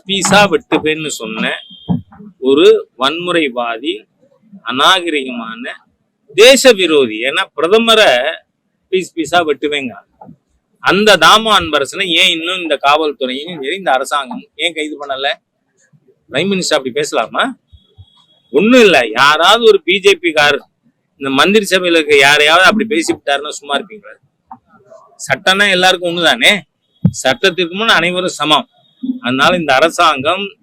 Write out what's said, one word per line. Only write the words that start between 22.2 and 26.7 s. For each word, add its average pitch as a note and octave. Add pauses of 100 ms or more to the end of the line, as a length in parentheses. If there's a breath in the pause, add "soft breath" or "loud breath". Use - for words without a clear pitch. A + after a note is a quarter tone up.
அப்படி -
பேசி D#3+
விட்டாருன்னா C#3+
சும்மா C#3+
இருப்பீங்களா? G#2+ (1000)
சட்டம்னா G3
எல்லாருக்கும் F3+
ஒண்ணுதானே? D#3+ (500)